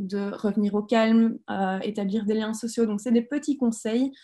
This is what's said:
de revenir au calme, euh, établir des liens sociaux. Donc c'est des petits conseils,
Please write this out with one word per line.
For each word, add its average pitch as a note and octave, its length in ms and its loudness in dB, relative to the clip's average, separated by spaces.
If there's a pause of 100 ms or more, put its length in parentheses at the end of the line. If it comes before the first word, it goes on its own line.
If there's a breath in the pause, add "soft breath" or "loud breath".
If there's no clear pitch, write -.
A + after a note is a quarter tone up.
de G3+ 340 -4
revenir G#3 400 0
au G#3 80 0
calme, A3+ 560 4 (120)
euh, F#3+ 320 -2
établir G#3 420 -2
des G#3+ 100 0
liens A3 200 -2
sociaux. A#3 320 -2
Donc G#3 140 -2
c'est B3 120 0
des A#3 100 6
petits C#4+ 340 -2
conseils, A#3 540 0 (120 loud breath)